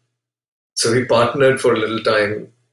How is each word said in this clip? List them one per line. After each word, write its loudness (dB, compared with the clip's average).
So -2
we 0
partnered 2
for 2
a -2
little -4
time -2